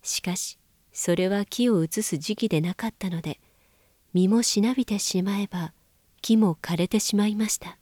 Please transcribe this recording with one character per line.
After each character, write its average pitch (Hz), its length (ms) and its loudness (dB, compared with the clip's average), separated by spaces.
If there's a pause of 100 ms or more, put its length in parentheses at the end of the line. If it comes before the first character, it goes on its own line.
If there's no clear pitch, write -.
し - 200 -6
か 185 140 -2
し、 - 220 -8 (340)
そ - 240 0
れ 185 120 2
は 202 180 0
木 240 240 0
を 180 120 4
移 208 200 -2
す 160 160 -4
時 214 180 -4
期 226 120 -2
で 156 120 2
な 175 140 -2
か 226 140 -6
っ - 80 -8
た 185 140 -6
の 165 100 -4
で、 156 200 -8 (720)
実 185 160 4
も 226 140 4
し - 180 0
な 240 140 2
び 254 100 0
て 202 140 -2
し 185 240 -2
ま 196 160 -2
え 202 80 -2
ば、 170 260 -8 (480)
木 226 160 2
も 196 240 4
枯 175 160 -2
れ 175 100 2
て 208 140 0
し - 160 0
ま 208 100 4
い 214 80 0
ま 214 140 0
し - 100 -2
た。 - 240 -16